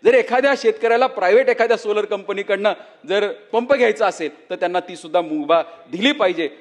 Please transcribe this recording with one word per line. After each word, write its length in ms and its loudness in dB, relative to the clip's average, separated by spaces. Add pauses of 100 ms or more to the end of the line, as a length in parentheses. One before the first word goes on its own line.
जर 100 6
एखाद्या 440 2
शेतकऱ्याला 480 0
प्रायव्हेट 420 2
एखाद्या 280 2
सोलर 280 -2
कंपनीकडनं 680 -4 (360)
जर 240 -2
पंप 420 -2
घ्यायचा 320 2
असेल, 440 -6
तर 40 -6
त्यांना 260 -2
ती 160 -14
सुद्धा 240 -2
मुभा 420 0 (300)
दिली 200 0
पाहिजे 360 -2 (120)